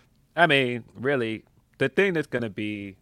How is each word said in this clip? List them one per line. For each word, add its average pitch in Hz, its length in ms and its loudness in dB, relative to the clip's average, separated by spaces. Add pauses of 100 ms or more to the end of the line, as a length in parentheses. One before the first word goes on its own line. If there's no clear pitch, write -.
(360)
I 170 100 6
mean, 127 380 2 (100)
really, 117 500 -2 (340)
the 135 100 0
thing 190 240 2
that's 156 160 -2
gonna 117 200 -4
be 101 520 -8